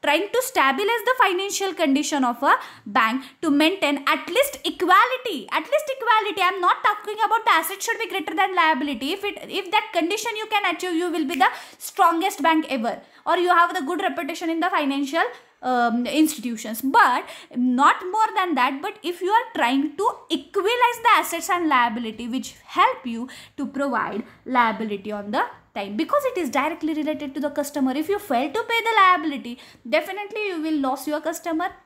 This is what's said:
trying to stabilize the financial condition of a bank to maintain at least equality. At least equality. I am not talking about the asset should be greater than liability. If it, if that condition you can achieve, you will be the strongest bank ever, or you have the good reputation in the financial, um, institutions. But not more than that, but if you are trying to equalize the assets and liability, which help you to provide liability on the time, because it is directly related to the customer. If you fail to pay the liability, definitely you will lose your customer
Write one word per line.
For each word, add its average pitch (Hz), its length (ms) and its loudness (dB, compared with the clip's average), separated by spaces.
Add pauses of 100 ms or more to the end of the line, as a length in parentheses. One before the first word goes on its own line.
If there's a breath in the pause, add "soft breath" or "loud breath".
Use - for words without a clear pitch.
trying 320 300 2
to 466 120 2
stabilize 381 600 0
the 508 140 4
financial 381 580 -2
condition 285 500 2
of 233 100 -6 (100)
a - 40 6 (300 loud breath)
bank 226 440 0 (120)
to 320 100 2 (120)
maintain 311 380 2 (140)
at 311 220 -8
least 554 220 0 (120)
equality. 403 640 2 (220)
At 320 160 -10
least 605 220 0
equality. 440 440 2
I 359 120 4
am 392 80 -6
not 370 260 2
talking 415 400 -2
about 440 180 2
the 440 140 4
asset 370 220 -6
should 453 180 -4
be 453 160 -4
greater 381 260 -4
than 381 140 2
liability. 294 580 0
If 392 100 -8
it, 415 140 -6 (240)
if 370 160 -8
that 427 160 0
condition 427 480 -2
you 427 140 -8
can 403 180 0
achieve, 339 300 -4
you 349 120 -2
will 320 120 -2
be 320 80 -4 (100)
the 453 40 6 (280 loud breath)
strongest 349 720 0
bank 320 200 2
ever, 240 300 -4 (260 soft breath)
or 330 120 2
you 359 240 4
have 349 160 2
the 359 40 -2 (120)
good 330 160 -2
reputation 320 400 -6
in 330 100 -2
the 349 100 0
financial, 302 640 0 (300 loud breath)
um, 240 440 0
institutions. 226 760 -2
But 285 440 4 (300 loud breath)
not 254 560 4
more 440 240 2
than 359 200 0
that, 269 260 0
but 415 220 -8
if 349 180 -6
you 359 180 0
are 508 160 -6
trying 277 420 0
to 427 140 2 (180)
equalize 453 800 0
the 453 80 8
assets 330 340 -2
and 349 200 2
liability, 240 580 0
which 226 260 -6 (120)
help 480 400 2
you 233 220 -6 (300 loud breath)
to 277 100 -6 (120)
provide 247 440 -2 (220 loud breath)
liability 214 680 0
on 208 200 -8
the 285 120 0 (320)
time, 202 200 -8
because 339 360 0
it 494 60 -6
is 320 120 -2
directly 311 440 -2
related 302 420 -4
to 302 40 -8
the 294 100 -2
customer. 285 440 -2 (100)
If 311 60 -8
you 403 100 0
fail 277 320 -2
to 453 200 -2
pay 453 160 0
the 453 140 2
liability, 302 560 2 (400 loud breath)
definitely 403 500 -4
you 349 140 -4
will 311 180 -2 (100)
lose 277 180 -4
your 302 140 -4
customer 330 480 -4 (160)